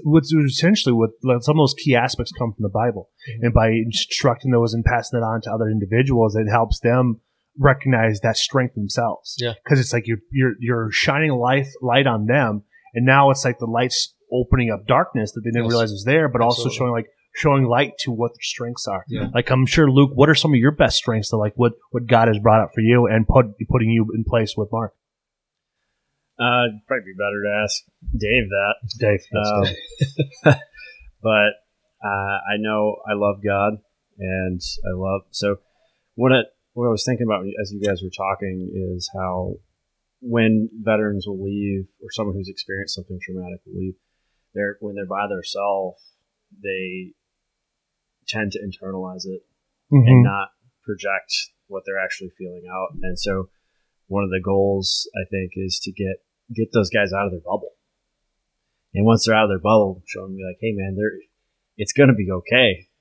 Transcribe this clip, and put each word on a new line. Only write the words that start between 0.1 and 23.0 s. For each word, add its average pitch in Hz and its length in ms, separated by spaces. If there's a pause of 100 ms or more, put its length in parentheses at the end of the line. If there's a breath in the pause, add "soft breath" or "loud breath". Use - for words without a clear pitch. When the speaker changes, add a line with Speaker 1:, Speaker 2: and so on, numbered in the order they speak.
Speaker 1:
essentially 151 600
what, 113 160 (120)
like, 123 200
some 151 160
of 156 40
those 131 120
key 135 200
aspects - 380
come 117 220
from - 80
the 107 80
Bible. 107 400 (180 loud breath)
Speaker 2:
Mm-hmm. 113 160
Speaker 1:
And 117 100
by 113 160
instructing 117 800
those 117 220
and 117 100
passing 120 360
that 113 60
on 110 160
to 107 100
other 110 160
individuals, 110 680
it 110 120
helps 113 320
them 123 400 (380)
recognize 127 600
that 113 160
strength 127 400
themselves. 104 600
Speaker 2:
Yeah. 120 160 (120)
Speaker 1:
'Cause 143 140
it's 120 120
like 117 140
you're, 113 240
you're, 131 300
you're 117 300
shining 147 420
life, 131 400 (100)
light 131 240
on 110 200
them. 113 360 (320 soft breath)
And 120 100
now 139 260
it's 135 140
like 127 140
the 117 80
light's 120 480 (180)
opening 123 380
up 101 160
darkness 127 460
that 117 100
they 117 80
didn't 117 140
Speaker 2:
Yes. 113 80
Speaker 1:
realize 113 180
was 101 140
there, 151 240
but 120 120
also 117 260
Speaker 2:
Absolutely. 120 120
Speaker 1:
showing, 123 140
like, 117 140 (300)
showing 139 280
light 120 340
to 127 140
what 117 220
their - 80
strengths - 440
are. 95 220
Speaker 2:
Yeah. 110 260
Speaker 1:
Like, 120 160
I'm 131 160
sure, 151 240
Luke, 139 240
what 143 160
are 147 60
some 151 180
of 120 60
your 135 100
best 147 260
strengths 110 340
that, 117 60
like, 107 200
what, 120 160 (180)
what 120 160
God 117 220
has 107 100
brought 110 240
up - 100
for - 80
you 120 280